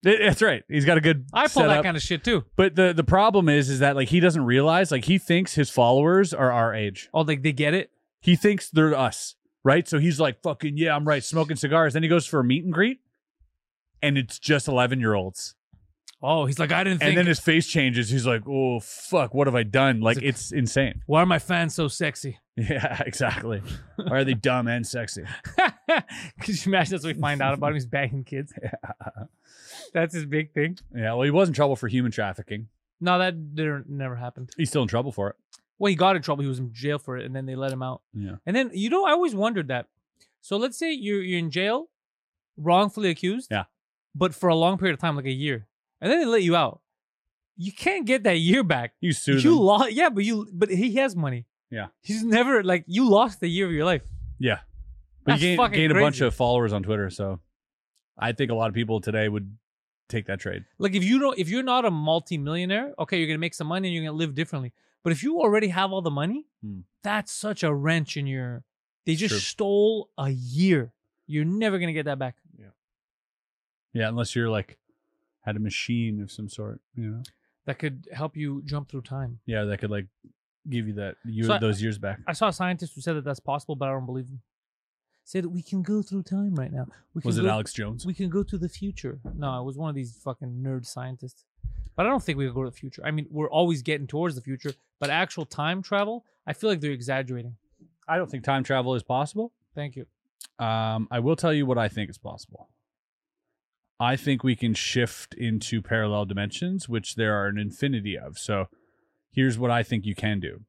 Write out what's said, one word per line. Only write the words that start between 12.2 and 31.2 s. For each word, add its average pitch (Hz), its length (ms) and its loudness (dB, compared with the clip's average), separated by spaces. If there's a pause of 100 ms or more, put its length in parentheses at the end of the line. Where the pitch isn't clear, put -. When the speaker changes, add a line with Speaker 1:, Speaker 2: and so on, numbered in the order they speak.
Speaker 1:
for 156 140 0
a 123 40 4
meet 127 200 2
and 180 80 -2
greet, 220 280 2 (1000)
and 143 160 2
it's 120 200 -6
just 143 300 0
eleven-year-olds. 123 840 0 (680)
Speaker 2:
Oh, 151 220 2
he's 135 140 -2
like, 160 120 0
"I 175 140 2
didn't 185 180 2
Speaker 1:
And 147 60 4
Speaker 2:
think." 160 80 6
Speaker 1:
then 180 100 6
his 165 140 4
face 160 260 4
changes. 123 440 2
He's 127 160 2
like, 113 200 2
"Oh, 131 340 0
fuck, - 520 -2
what 139 140 4
have 127 80 2
I 120 80 4
done?" 123 380 4
Like, 110 180 4
Speaker 2:
He's 123 40 -6
like, 139 120 0
Speaker 1:
it's - 180 -10
insane. 135 540 0
Speaker 2:
"Why 156 160 4
are 180 40 6
my 175 120 2
fans 170 360 -2
so 160 140 -2
sexy?" 139 560 -6
Speaker 1:
<laughs> - 120 -20
Yeah, 127 500 -2
exactly. 113 560 -2 (340)
Why 175 220 0
are 135 60 4
they 131 100 2
dumb 123 340 0
and 117 180 -2
sexy? 113 380 -8 (320)
Speaker 2:
<laughs> - 0 -
Could - 920 -2
you 208 60 -2 (120)
imagine 185 240 4
that's 165 140 -4
what 160 120 -4
we 160 40 -8
find 143 200 0
out 135 140 2
about 143 140 -2
him? 151 60 0
He's 131 120 -4
banging 131 380 -4
kids. 143 340 -10
Speaker 1:
<laughs> - 40 -14
Yeah. - 640 -10 (680)
Speaker 2:
That's 170 200 0
his 156 120 -4
big 151 260 -2
thing. 160 260 -2 (160)
Speaker 1:
Yeah, 113 200 -2
well, 123 80 0